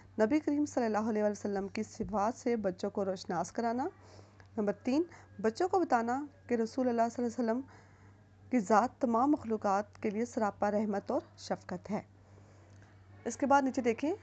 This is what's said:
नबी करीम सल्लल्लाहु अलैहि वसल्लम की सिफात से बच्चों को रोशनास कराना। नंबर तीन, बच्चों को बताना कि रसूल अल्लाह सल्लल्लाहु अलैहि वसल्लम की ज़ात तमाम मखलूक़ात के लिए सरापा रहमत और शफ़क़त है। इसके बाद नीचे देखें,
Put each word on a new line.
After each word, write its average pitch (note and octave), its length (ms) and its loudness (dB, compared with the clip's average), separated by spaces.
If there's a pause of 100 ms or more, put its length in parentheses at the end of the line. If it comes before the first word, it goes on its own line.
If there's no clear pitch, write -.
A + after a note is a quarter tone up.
(200)
नबी A3+ 200 4
करीम D4 300 0
सल्लल्लाहु A3 380 0
अलैहि G#3+ 220 2
वसल्लम G3 400 -4
की A3 160 -4
सिफात G#3 500 -2
से A#3+ 260 0
बच्चों G3+ 280 -2
को G3+ 140 -4
रोशनास F#3 480 -4
कराना। A#3+ 380 -2 (600)
नंबर G#3 200 0 (120)
तीन, C#4 200 2 (360)
बच्चों A3+ 280 0
को G4 120 2
बताना A#3+ 340 2 (340)
कि A#3+ 80 0
रसूल A3+ 320 0
अल्लाह A#3 200 2
सल्लल्लाहु A#3+ 340 -4
अलैहि A3+ 100 0
वसल्लम B3 80 0 (920)
की B3+ 80 4
ज़ात G#3+ 420 2
तमाम A#3+ 300 4
मखलूक़ात G#3 680 0
के A3 80 0
लिए G#3+ 160 -2
सरापा G#3 440 -2
रहमत G#3 400 -2
और C#4 120 0 (180)
शफ़क़त - 500 -8
है। G3+ 140 -4 (1200)
इसके A#3+ 200 -2
बाद C#4 180 6
नीचे C4 180 0
देखें, A#3+ 300 0 (100)